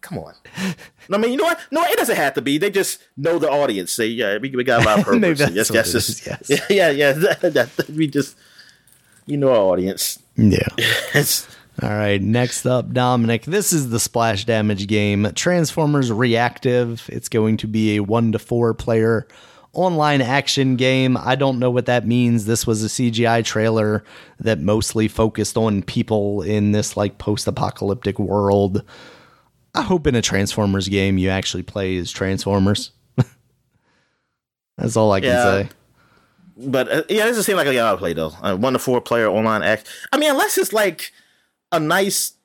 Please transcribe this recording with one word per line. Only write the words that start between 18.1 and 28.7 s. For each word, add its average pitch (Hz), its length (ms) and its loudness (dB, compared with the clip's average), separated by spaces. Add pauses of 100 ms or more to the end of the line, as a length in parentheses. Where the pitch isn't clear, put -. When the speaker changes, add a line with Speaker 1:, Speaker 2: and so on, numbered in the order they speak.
Speaker 2:
to 117 60 -2
four 120 340 0
player 113 540 0 (460)
online 151 480 0
action 131 560 0
game. 131 400 2
I 127 180 0
don't 135 240 0
know 127 100 2
what 123 180 0
that 123 200 0
means. 117 380 2
This 113 200 -2
was 107 160 0
a 110 60 -2
C 120 240 -2
G 117 160 0
I 117 140 2
trailer 110 640 0 (340)
that 107 200 0
mostly 107 500 0
focused 110 480 -2
on 107 260 0
people 104 600 -2
in 104 280 0
this, 104 240 -2
like, 101 220 -2
post-apocalyptic 101 1000 -4
world. 101 640 2 (880)